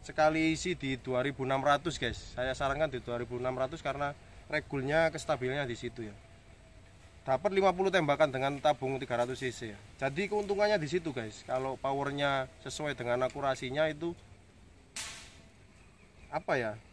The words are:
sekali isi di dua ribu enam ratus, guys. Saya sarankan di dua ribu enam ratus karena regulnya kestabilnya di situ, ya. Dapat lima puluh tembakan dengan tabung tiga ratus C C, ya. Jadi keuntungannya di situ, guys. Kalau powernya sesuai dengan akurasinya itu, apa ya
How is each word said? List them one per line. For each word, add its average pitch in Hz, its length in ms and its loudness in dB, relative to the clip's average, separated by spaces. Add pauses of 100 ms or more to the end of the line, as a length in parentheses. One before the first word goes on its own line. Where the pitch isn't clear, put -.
sekali 160 560 4
isi 180 160 -2
di 135 240 -2
dua 127 240 0
ribu 135 240 -2
enam 135 160 2
ratus, 143 320 2
guys. - 400 -6
Saya 127 240 -4
sarankan 143 320 0
di 127 80 -6
dua 120 240 -6
ribu 120 160 -6
enam 127 160 -2
ratus 131 240 -4
karena 143 320 -4 (400)
regulnya 147 640 2
kestabilnya 139 480 -2
di 120 160 -4
situ, 113 320 -8
ya. 101 40 -16 (1080)
Dapat 139 320 2
lima 196 160 8
puluh 185 160 2
tembakan 151 480 4
dengan 135 240 0
tabung 135 400 2
tiga 131 160 -4
ratus 120 240 0
C 127 160 -4
C, - 60 -12 (120)
ya. 98 60 -14 (180)
Jadi 139 300 -2
keuntungannya 208 500 2
di 151 140 0
situ, 165 240 -2
guys. 110 320 -8
Kalau 131 320 -2
powernya 139 720 0 (160)
sesuai 139 320 -6
dengan 123 260 0
akurasinya 135 600 0
itu, 156 240 -4 (2250)
apa 156 300 0
ya 113 140 0 (200)